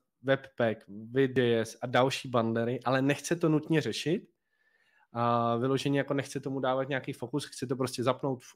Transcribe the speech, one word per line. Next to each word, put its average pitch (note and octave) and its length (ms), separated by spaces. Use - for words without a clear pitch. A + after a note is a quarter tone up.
Webpack, B2+ 680
V A#2+ 520
J A#2 220
S - 200
a B2+ 60
další B2+ 400
bundlery, A#2 580
ale C3 160
nechce C#3 340
to E3+ 140
nutně D3+ 320
řešit, C#3+ 540
a A#2 380
vyloženě C3+ 440
jako C#3 140
nechce C#3 260
tomu C3+ 200
dávat C3 300
nějaký C3+ 240
fokus, C#3 320
chce - 220
to C3 80
prostě B2 280
zapnout C3 360